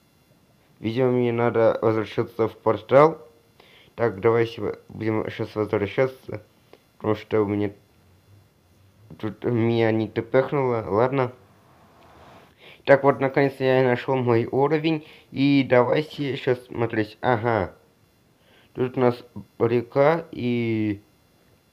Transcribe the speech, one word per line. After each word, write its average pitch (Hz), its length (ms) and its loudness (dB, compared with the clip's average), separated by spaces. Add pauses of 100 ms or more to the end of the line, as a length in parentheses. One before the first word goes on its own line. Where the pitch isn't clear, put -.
(800)
Видимо, 127 320 0
мне 123 200 0
надо 117 500 2
возвращаться 110 680 -2
в - 80 -20
портал. 127 680 2 (720)
Так, 107 240 -4
давайте 113 420 0
в-, - 180 -8 (100)
будем 110 400 -4
щас - 260 -10
возвращаться. 107 880 -4 (540)
Потому 107 180 -2
что 107 260 -2
у 104 40 2
меня 101 260 -2 (1500)
тут 104 240 -10
меня 117 480 0
не 110 160 -2
тпхнуло. 127 800 -2
Ладно. 123 440 0 (1500)
Так, 135 180 6
вот, 139 160 2
наконец-то 135 440 0
я 131 200 4
нашел 123 320 0
мой 120 300 2
уровень. 151 600 0 (260)
И 139 380 2
давайте 135 680 0
щас - 300 -2
смотреть. 113 560 -4
Ага. 113 540 0 (1000)
Тут 127 240 -6
у 131 40 0
нас 123 220 0 (360)
река 139 720 0
и 113 720 -4 (720)